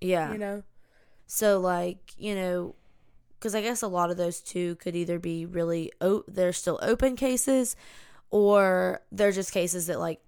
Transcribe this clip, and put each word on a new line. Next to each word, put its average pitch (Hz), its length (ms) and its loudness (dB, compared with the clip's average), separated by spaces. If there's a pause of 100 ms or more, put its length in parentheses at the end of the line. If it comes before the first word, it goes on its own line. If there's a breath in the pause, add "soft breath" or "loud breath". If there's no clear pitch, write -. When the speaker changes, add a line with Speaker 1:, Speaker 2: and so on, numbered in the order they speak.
Speaker 1:
Yeah. 175 300 0
Speaker 2:
you 214 60 -6
know? 202 260 -8 (640)
Speaker 1:
So, 208 320 2
like, 180 580 -2
you 208 180 -6
know, 180 400 -4 (640)
'cause 214 160 -4
I 220 60 0
guess 233 200 -2
a 226 80 -4
lot 175 220 0
of 175 60 -2
those 175 220 -2
too 175 360 -4
could 175 200 -8
either 175 240 -2
be 165 260 -6
really 170 540 -2
o-, 196 300 2
they're 185 240 0
still - 280 -2
open 247 360 2
cases, 254 580 2 (540 loud breath)
or 190 720 4 (100)
they're 202 220 4
just 190 180 -4
cases 175 360 -2
that, 170 120 -2
like, 165 280 -4